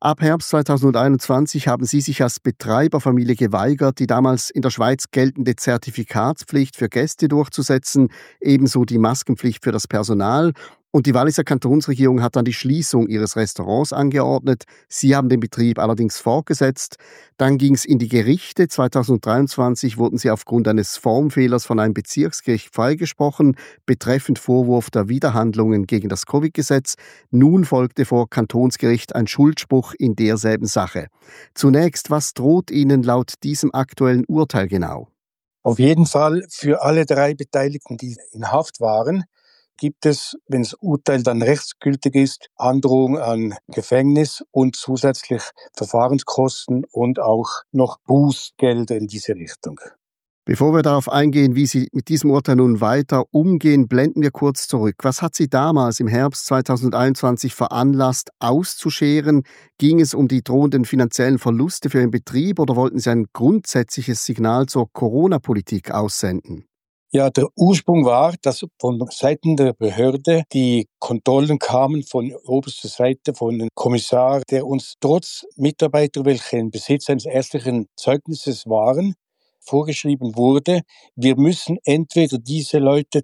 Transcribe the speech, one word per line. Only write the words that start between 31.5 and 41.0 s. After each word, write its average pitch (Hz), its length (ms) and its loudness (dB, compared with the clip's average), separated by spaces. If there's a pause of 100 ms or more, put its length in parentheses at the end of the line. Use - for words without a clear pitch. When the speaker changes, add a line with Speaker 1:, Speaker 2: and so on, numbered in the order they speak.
Speaker 1:
Zunächst, 147 560 2
was 151 240 -2
droht 160 380 0
Ihnen 139 320 2
laut 123 300 0 (100)
diesem 147 320 -2
aktuellen 127 500 0
Urteil 139 420 -2
genau? 87 400 -6 (540)
Speaker 2:
Auf 117 160 0
jeden 156 300 4
Fall 151 420 0
für - 320 -2
alle 156 240 2
drei 143 300 0
Beteiligten, 139 640 -6
die 123 200 -12 (140)
in 110 200 -10
Haft 156 280 -2
waren, 117 460 -2 (560)
gibt 147 240 -4
es, - 300 -2 (100)
wenn 127 180 -2
das - 100 -8
Urteil 143 500 -2